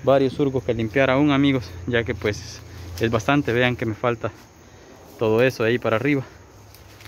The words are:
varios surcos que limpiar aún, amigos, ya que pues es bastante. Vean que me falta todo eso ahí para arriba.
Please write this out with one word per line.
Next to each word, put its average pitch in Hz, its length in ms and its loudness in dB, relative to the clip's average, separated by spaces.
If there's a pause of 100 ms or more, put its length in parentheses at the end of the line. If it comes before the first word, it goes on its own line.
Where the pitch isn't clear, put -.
varios 135 300 4
surcos 135 300 -2
que 123 100 -2
limpiar 117 380 0
aún, 143 180 4
amigos, 139 400 2 (160)
ya 120 180 0
que 117 120 -4
pues - 460 -6 (380)
es 113 120 0
bastante. 131 420 0
Vean 123 220 2
que 120 100 -6
me 113 80 -4
falta 117 380 -4 (880)
todo 113 240 2
eso 127 200 0
ahí 117 140 2
para 110 200 0
arriba. 135 260 0 (840)